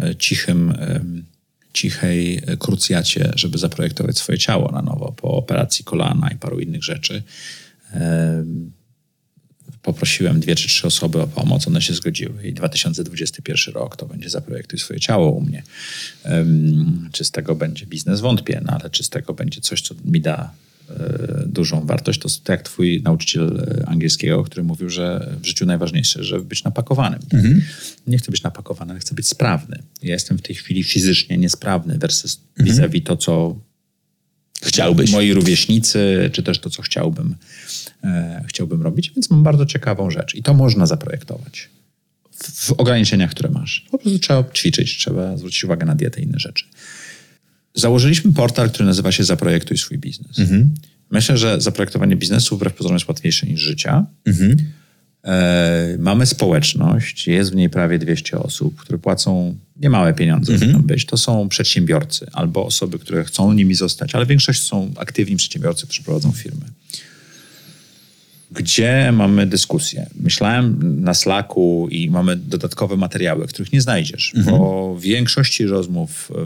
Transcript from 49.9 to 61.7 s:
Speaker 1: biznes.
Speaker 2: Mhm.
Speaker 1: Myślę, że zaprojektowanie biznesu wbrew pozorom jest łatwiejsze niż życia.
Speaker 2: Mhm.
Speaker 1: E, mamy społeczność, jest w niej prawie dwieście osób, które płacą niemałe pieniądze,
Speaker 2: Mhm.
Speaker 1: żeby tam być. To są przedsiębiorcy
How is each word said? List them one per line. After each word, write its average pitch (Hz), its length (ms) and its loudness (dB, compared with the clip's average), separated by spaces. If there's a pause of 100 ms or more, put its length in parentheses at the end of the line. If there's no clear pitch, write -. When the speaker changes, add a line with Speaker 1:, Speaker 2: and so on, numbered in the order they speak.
Speaker 1:
biznes. - 400 -8
Speaker 2:
Mhm. 107 360 6 (360)
Speaker 1:
Myślę, 113 280 2
że 110 220 2
zaprojektowanie 98 560 2
biznesu 107 400 0
wbrew 98 180 -2
pozorom 90 220 0
jest 87 120 -2
łatwiejsze 80 380 -2
niż 156 140 -2
życia. 151 460 0 (180)
Speaker 2:
Mhm. 98 320 6 (680)
Speaker 1:
E, 87 760 2
mamy 101 280 4
społeczność, 85 1040 2
jest 92 240 2
w - 20 0
niej 90 160 4
prawie 87 280 2
dwieście 80 400 -2
osób, - 380 -4
które - 220 -6
płacą 92 580 0 (200)
niemałe 101 380 4
pieniądze, 80 380 2
Speaker 2:
Mhm. 104 180 6
Speaker 1:
żeby - 100 6
tam 139 60 4
być. - 200 0
To - 100 -4
są 110 320 2
przedsiębiorcy - 840 0